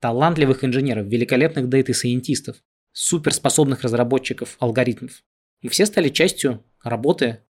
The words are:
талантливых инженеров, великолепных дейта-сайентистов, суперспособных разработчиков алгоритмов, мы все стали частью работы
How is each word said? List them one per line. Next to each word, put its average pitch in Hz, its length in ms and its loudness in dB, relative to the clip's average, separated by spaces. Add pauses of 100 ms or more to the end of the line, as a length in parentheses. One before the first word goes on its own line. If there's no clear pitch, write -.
талантливых 135 640 2
инженеров, 123 420 0
великолепных 127 640 0
дейта-сайентистов, 127 880 0 (340)
суперспособных 147 920 0
разработчиков 123 760 -2
алгоритмов, 123 640 -2 (380)
мы - 80 -10
все - 160 2
стали 190 240 2
частью - 560 -2 (180)
работы 117 680 -2